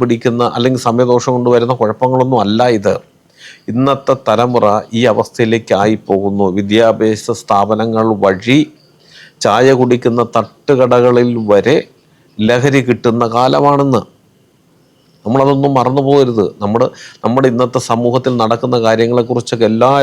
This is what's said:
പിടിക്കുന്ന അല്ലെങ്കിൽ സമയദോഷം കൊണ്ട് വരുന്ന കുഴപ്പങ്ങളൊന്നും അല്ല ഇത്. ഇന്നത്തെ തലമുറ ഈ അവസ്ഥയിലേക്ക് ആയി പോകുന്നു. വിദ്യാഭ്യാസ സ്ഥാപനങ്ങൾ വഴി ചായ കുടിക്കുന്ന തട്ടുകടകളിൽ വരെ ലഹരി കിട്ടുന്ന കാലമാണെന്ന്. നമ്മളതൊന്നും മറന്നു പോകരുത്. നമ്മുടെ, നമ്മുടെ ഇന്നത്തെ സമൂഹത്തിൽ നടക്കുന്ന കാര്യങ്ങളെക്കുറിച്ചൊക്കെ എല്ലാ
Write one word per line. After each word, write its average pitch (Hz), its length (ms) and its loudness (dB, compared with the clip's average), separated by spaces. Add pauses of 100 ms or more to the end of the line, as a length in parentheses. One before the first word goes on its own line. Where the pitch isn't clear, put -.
പിടിക്കുന്ന 120 420 -2 (120)
അല്ലെങ്കിൽ 123 340 -2
സമയദോഷം 123 480 0
കൊണ്ട് 123 180 -2
വരുന്ന 117 260 0
കുഴപ്പങ്ങളൊന്നും 127 640 0
അല്ല 113 200 0 (120)
ഇത്. 98 140 -2 (800)
ഇന്നത്തെ 135 420 -2 (140)
തലമുറ 117 380 0 (320)
ഈ 113 40 0 (120)
അവസ്ഥയിലേക്ക് 113 680 -2
ആയി 107 140 0 (120)
പോകുന്നു. 98 380 -2 (120)
വിദ്യാഭ്യാസ 110 760 0 (100)
സ്ഥാപനങ്ങൾ 110 640 -2 (180)
വഴി 101 360 2 (840)
ചായ 117 240 2 (120)
കുടിക്കുന്ന 123 420 0 (140)
തട്ടുകടകളിൽ 123 960 0 (200)
വരെ 104 260 2 (640)
ലഹരി 123 500 0
കിട്ടുന്ന 117 360 0 (120)
കാലമാണെന്ന്. 139 680 2 (1200)
നമ്മളതൊന്നും 135 520 2
മറന്നു 127 300 0
പോകരുത്. 123 380 2 (180)
നമ്മുടെ, 113 240 0 (360)
നമ്മുടെ 127 280 0
ഇന്നത്തെ 123 280 -2 (100)
സമൂഹത്തിൽ 123 520 -2
നടക്കുന്ന 117 340 -2 (100)
കാര്യങ്ങളെക്കുറിച്ചൊക്കെ 117 840 0
എല്ലാ 117 200 2 (120)